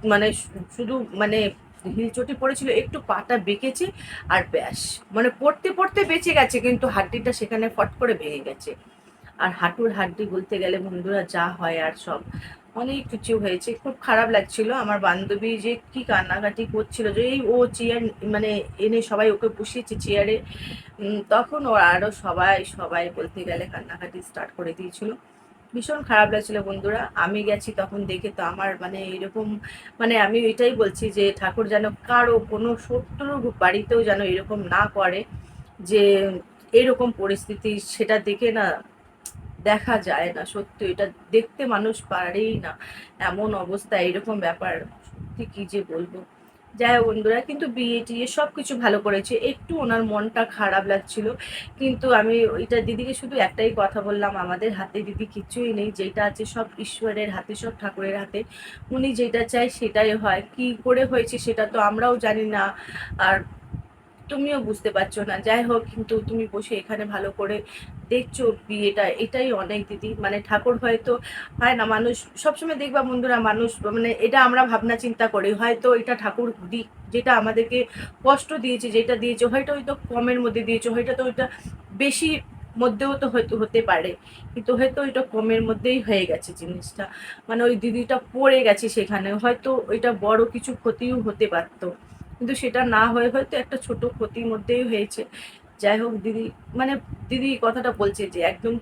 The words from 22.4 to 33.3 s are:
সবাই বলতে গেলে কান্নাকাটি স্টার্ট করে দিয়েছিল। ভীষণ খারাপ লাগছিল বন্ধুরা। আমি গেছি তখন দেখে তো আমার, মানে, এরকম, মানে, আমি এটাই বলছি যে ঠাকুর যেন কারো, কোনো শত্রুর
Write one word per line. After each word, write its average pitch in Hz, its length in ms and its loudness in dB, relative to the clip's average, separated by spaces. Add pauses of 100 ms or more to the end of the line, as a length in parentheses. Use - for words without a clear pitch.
সবাই 175 520 -4
বলতে 180 280 -8
গেলে 175 280 -4
কান্নাকাটি 175 500 -12
স্টার্ট - 340 -12
করে 170 200 -6
দিয়েছিল। 185 360 -8 (600)
ভীষণ 294 280 -6
খারাপ 214 300 6
লাগছিল 214 300 -2
বন্ধুরা। 196 520 -4
আমি 190 280 0
গেছি 208 340 -2
তখন 202 280 -4
দেখে 185 320 -6
তো 190 60 -6
আমার, 190 380 -4
মানে, 185 220 -10
এরকম, 196 560 -6 (420)
মানে, 226 180 4
আমি 208 200 4
এটাই 233 340 4
বলছি 220 380 0
যে 196 260 4
ঠাকুর 202 320 -2
যেন 214 220 2
কারো, 240 480 4
কোনো 220 380 0
শত্রুর 277 840 -4